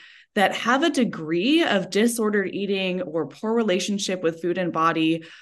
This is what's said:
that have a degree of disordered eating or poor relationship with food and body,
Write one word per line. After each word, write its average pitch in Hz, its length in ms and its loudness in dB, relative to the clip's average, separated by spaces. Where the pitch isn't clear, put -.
that 196 200 4
have 262 280 0
a 339 80 4
degree 208 720 0
of 196 260 0
disordered 214 640 0
eating 190 480 -2
or 156 260 -4
poor 220 260 -6
relationship 196 680 0
with 165 200 -2
food 175 160 -2
and 175 140 -2
body, 165 540 0